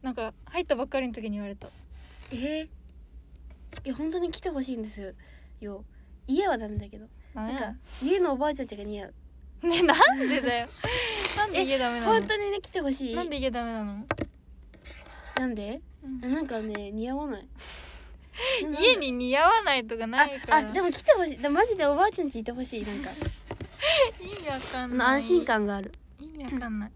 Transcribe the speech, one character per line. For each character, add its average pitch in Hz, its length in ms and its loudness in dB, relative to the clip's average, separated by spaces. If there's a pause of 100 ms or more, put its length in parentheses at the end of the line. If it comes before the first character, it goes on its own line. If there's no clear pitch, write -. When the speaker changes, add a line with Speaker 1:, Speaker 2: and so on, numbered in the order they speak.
Speaker 1:
な 262 120 -6
ん - 20 -6
か 220 180 -6 (120)
入 349 180 -4
っ 339 40 -4
た 285 100 4
ば 240 80 -2
っ - 20 -8
か 269 140 0
り 254 80 -2
の 226 60 -8
時 220 100 -10
に 214 80 -6
言 208 100 -6
わ 202 60 -8
れ 202 80 -10
た。 - 120 -16 (600)
Speaker 2:
え 269 40 -8
ー。 294 300 -4
い 320 40 -16 (1200)
や、 262 80 -4
本 311 160 -4
当 349 80 -2
に 339 100 -2
来 - 100 -6
て 381 80 -4
ほ 285 140 -4
し 262 120 -4
い - 20 -6
ん 226 60 -6
で 214 60 -8
す 196 280 -12 (440)
よ。 202 240 -10 (440)
家 330 180 2
は 302 100 4
ダ 220 120 -6
メ 208 100 -4
だ 208 100 -6
け - 100 -18
ど。 214 100 -18 (260)
Speaker 1:
な 220 120 -6
ん 233 60 -4
や？ 269 80 -4
Speaker 2:
な 208 100 -6
ん - 40 -10
か、 - 40 -16 (220)
家 349 200 2
の 320 140 4
お - 20 -2
ば 277 120 0
あ 294 60 0
ち 277 60 -10
ゃ - 20 -4
ん 240 40 -6
家 220 100 -12
が 202 80 -10
似 208 180 -8
合 190 60 -12
う。 - 60 -20 (520)
Speaker 1:
ね、 339 160 4
な 302 120 8 (200)
ん 269 140 2
で - 120 2
だ 240 160 0
よ。 233 120 -2 (340)
Speaker 2:
<laughs> 440 340 0
Speaker 1:
な 415 120 2
ん 392 40 -6
で 359 120 2
家 269 140 2
ダ 247 120 2
メ 240 80 -4
な 233 80 -2
の？ 440 80 6
Speaker 2:
え、 453 60 6
本 - 80 -4
当 427 80 0
に 403 160 -2
ね、 403 80 -4
来 - 80 -14
て 370 120 -4
ほ 277 120 0
し 269 180 -4
い。 226 60 -2
Speaker 1:
な 359 80 -2
ん 349 40 -6
で 294 100 -4
家 262 120 0
ダ 240 140 -4
メ 233 80 -6
な 220 120 -4
の？ 208 220 -8 (1300)
Speaker 2:
な 254 120 -2
ん 240 80 -4
で？ 214 240 -6 (240)
Speaker 1:
う - 20 -12
ん。 262 180 -8
Speaker 2:
え、 247 40 -4
な 302 140 0
ん 285 40 -4
か 233 140 -4
ね、 208 300 -6
似 220 200 -6
合 262 60 -4
わ 294 100 -4
な 220 140 -6
い。 - 80 -18 (1120)
Speaker 1:
<laughs> - 20 -
家 311 340 6
に 285 140 -2
似 247 260 0
合 294 100 6
わ 440 160 8
な 285 140 4
い 233 100 -2
と 226 100 -6
か 226 100 -4
な 254 200 4
い 277 140 -6
か 302 200 6
ら。 220 60 -2
Speaker 2:
あ、 214 40 -6
あ、 - 20 -6
で 381 100 2
も 349 80 4
来 - 120 -6
て 622 100 8
ほ 392 120 6
し 302 100 -4
い。 254 40 -14
で 262 100 0
も 285 60 4
マ 392 120 6
ジ 453 100 0
で 330 100 2
お 285 100 4
ば 349 80 6
あ 427 80 4
ち - 80 -6
ゃ 330 40 0
ん 285 40 -2
家 233 120 -6
い 220 40 -8
て 240 80 -6
ほ 254 100 -6
し 254 160 -6
い、 208 60 -4
な 208 80 -6
ん 202 60 -6
か。 185 120 -6
Speaker 1:
<laughs> 494 1120 0
意 359 60 -10 (140)
味 320 80 -8
わ 262 120 -4
か 254 260 -6
ん 247 100 -2
な 240 80 4
い。 - 20 8
Speaker 2:
あ 254 40 8
の、 262 60 8
安 285 60 2
心 339 220 6
感 214 220 2
が 202 100 -2
あ 196 60 -6
る。 - 100 -12 (280)
Speaker 1:
意 294 60 -16
味 311 180 -14
わ 254 160 -4
か 240 80 -8
ん 214 100 -6
な 208 100 -6
い。 - 80 -18